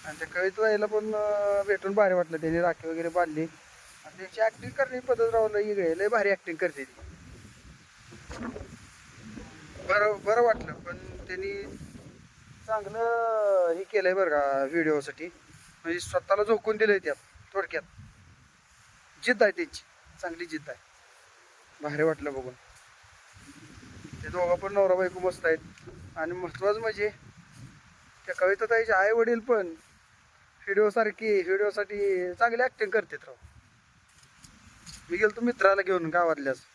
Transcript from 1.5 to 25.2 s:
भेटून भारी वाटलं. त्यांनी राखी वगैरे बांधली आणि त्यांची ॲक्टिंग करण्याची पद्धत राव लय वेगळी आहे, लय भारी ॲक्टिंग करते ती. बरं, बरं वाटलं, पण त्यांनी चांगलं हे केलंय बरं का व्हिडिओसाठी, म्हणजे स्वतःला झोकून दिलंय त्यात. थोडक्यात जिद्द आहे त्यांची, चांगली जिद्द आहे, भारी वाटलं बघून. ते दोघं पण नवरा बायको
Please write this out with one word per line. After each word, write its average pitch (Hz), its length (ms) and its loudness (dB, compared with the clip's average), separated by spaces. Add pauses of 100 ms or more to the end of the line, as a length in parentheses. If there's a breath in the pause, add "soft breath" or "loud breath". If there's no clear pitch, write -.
भेटून 196 280 0
भारी 196 200 6
वाटलं. 165 220 0
त्यांनी 160 240 0
राखी 165 280 0
वगैरे 165 200 -4
बांधली 165 380 0 (580)
आणि 160 140 -20
त्यांची 190 220 -10
ॲक्टिंग 220 300 -2
करण्याची 254 360 -4
पद्धत 226 280 2
राव 220 140 4
लय 208 140 0
वेगळी 202 240 0
आहे, 165 120 0
लय 202 100 2
भारी 208 220 2
ॲक्टिंग 180 260 -2
करते 151 280 -2
ती. - 80 -20 (3000)
बरं, 208 360 2
बरं 220 180 4
वाटलं, 220 300 2
पण - 240 -12 (300)
त्यांनी 190 500 -8 (920)
चांगलं 214 340 -4 (760)
हे 190 80 -6
केलंय 185 300 2
बरं 190 160 2
का 139 340 2
व्हिडिओसाठी, 151 600 0 (580)
म्हणजे 170 160 -4
स्वतःला 196 440 0
झोकून 214 320 0
दिलंय 208 220 4
त्यात. 151 180 -4 (380)
थोडक्यात 170 280 -4 (1400)
जिद्द 233 180 4
आहे 202 100 6
त्यांची, - 300 -8 (380)
चांगली 170 260 -8
जिद्द 147 240 -12
आहे, 123 80 -14 (1080)
भारी 147 140 -2
वाटलं 147 300 0
बघून. 127 220 -10 (1700)
ते 156 60 -12
दोघं 175 260 2
पण 190 180 -4
नवरा 196 220 4
बायको 180 260 0